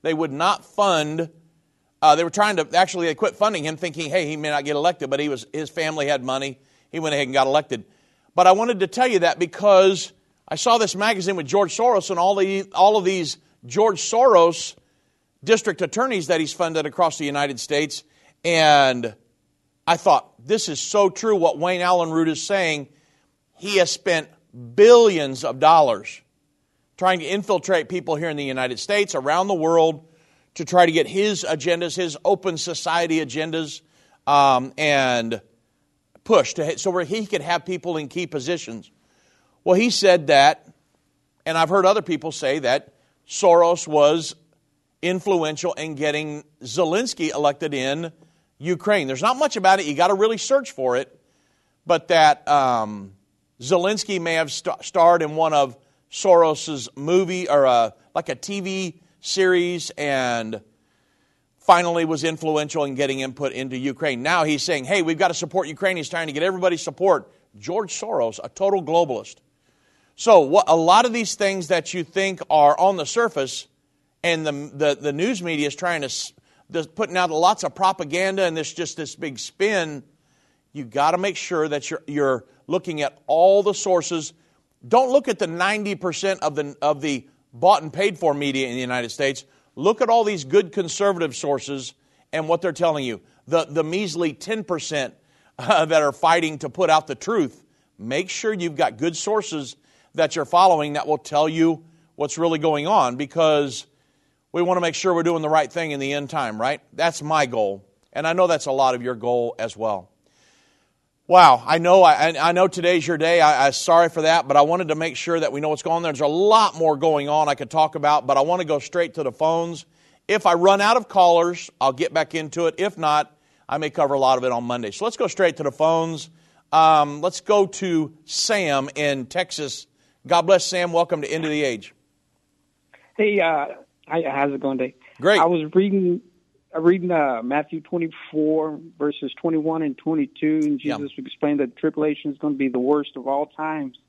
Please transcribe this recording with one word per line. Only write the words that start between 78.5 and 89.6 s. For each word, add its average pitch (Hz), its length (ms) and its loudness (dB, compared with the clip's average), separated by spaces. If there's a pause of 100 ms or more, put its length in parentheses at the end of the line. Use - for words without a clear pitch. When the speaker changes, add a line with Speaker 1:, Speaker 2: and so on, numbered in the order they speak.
Speaker 1:
this, 156 200 -6
just 165 240 -10
this 151 180 -12
big 143 220 -10
spin, 170 640 -4 (720)
you 143 120 -12
gotta 143 320 0
make 185 200 -4
sure 160 320 -4
that 143 220 -6
you're, 160 160 -8
you're 139 380 -2 (220)
looking 175 340 -6
at - 260 -6
all 190 360 4
the 202 100 0
sources. 175 600 -4 (520)
Don't 247 240 2
look 269 180 2
at 214 100 -2
the 196 80 -2
ninety 196 480 -2
percent 185 480 -4
of 151 120 -4
the, 143 280 -6
of 143 180 0
the 139 260 -6 (260)
bought 156 300 2
and 151 100 -12
paid 190 260 -2
for 156 160 0
media 135 340 -4
in 120 60 -8
the 127 60 -6
United 123 300 -6
States. 135 340 -4 (300)